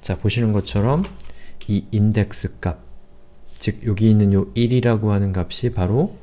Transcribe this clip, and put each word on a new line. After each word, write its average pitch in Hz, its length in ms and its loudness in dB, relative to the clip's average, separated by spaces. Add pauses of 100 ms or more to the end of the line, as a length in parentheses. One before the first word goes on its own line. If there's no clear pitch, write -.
자, 87 100 -2
보시는 110 360 0
것처럼 113 500 0 (640)
이 - 240 0
인덱스 104 680 0
값, 85 180 -4 (800)
즉 110 260 -6
여기 110 240 2
있는 104 220 6
요 98 240 4
일이라고 117 560 2
하는 98 240 0
값이 95 380 -4
바로 113 500 0